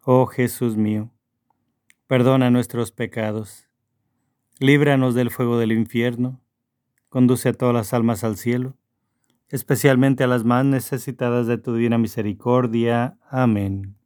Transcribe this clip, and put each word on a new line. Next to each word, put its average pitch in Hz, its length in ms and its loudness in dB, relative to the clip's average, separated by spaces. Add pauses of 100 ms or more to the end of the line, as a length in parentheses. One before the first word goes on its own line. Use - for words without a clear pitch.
Oh 127 260 4
Jesús 120 500 -4
mío, 107 340 -2 (960)
perdona 127 440 2
nuestros 120 420 -2
pecados, 110 760 -8 (920)
líbranos 135 560 4
del 123 140 0
fuego 120 280 -2
del 113 140 0
infierno, 120 680 -2 (680)
conduce 127 400 2
a 117 40 0
todas 120 220 0
las 113 180 -2
almas 117 300 0
al 110 140 -4
cielo, 123 400 -4 (720)
especialmente 135 760 2
a 127 60 2
las 123 160 0
más 123 200 2
necesitadas 123 840 -2
de 117 100 -2
tu 117 160 -6
divina 117 240 0
misericordia. 117 1200 -2 (100)
Amén. 101 760 -2